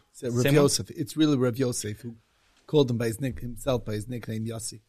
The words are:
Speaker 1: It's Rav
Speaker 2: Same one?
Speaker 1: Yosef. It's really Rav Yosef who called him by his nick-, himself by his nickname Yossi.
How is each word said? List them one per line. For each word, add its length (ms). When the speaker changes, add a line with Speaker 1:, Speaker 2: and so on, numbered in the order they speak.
Speaker 1:
It's 120
Rav 100
Speaker 2:
Same 120
one? 80
Speaker 1:
Yosef. 280
It's 260
really 200
Rav 200
Yosef 440
who 140
called 240
him 60
by 100
his 120
nick-, 200
himself 460
by 80
his 140
nickname 380
Yossi. 440